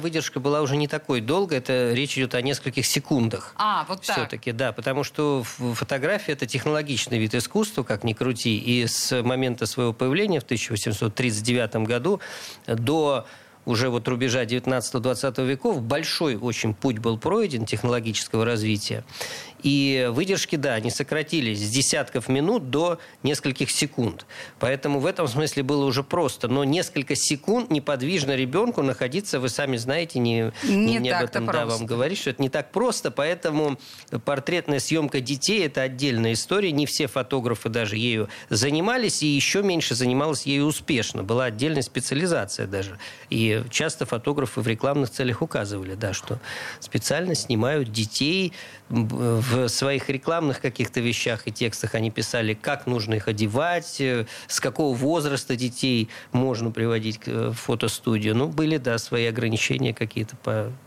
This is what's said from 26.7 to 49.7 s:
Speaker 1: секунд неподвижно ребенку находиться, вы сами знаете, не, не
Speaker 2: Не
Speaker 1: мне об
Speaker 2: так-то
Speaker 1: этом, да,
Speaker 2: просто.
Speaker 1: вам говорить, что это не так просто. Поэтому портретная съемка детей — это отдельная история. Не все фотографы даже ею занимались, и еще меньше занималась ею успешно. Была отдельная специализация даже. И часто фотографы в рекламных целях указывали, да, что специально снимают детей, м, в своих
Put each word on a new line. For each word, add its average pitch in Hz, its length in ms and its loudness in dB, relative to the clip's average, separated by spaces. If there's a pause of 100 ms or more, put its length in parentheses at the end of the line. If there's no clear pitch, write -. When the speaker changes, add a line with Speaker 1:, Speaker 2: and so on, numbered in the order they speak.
Speaker 1:
секунд 190 560 0
неподвижно 143 640 0
ребенку 151 480 0
находиться, 135 560 0
вы 123 100 0
сами 135 280 -2
знаете, 135 420 -2
не, 113 320 2 (120)
не 214 120 4 (100)
Speaker 2:
Не - 140 2
Speaker 1:
мне 123 120 0
об - 100 2
Speaker 2:
так-то 120 180 -2
Speaker 1:
этом, 113 80 -2
да, - 60 0
Speaker 2:
просто. 117 260 0
Speaker 1:
вам 117 80 -4
говорить, 123 320 0
что - 100 -2
это 127 140 -2
не 131 60 2
так 147 220 -4
просто. 214 380 0
Поэтому 151 680 0 (460)
портретная 143 540 0
съемка 151 420 0
детей — 147 440 0
это 139 160 0
отдельная 123 520 2
история. 185 380 0
Не 147 140 2
все 139 220 0
фотографы 123 640 -2
даже 110 280 -2
ею 110 320 0 (200)
занимались, 165 760 2
и 151 40 4
еще 147 360 2
меньше 170 320 2
занималась 131 500 2
ею 143 200 2
успешно. 139 580 0
Была 117 220 2
отдельная 131 360 0
специализация 127 880 -2
даже. 95 320 -4 (320)
И 113 400 2
часто 151 340 -2
фотографы 131 560 -2
в 113 60 0
рекламных 135 420 2
целях 123 320 -2
указывали, 101 540 -4
да, 101 180 -4
что - 240 -6 (420)
специально 160 540 -2
снимают 127 580 0
детей, 143 640 0 (380)
м, 117 160 2 (400)
в 123 220 2
своих 135 400 0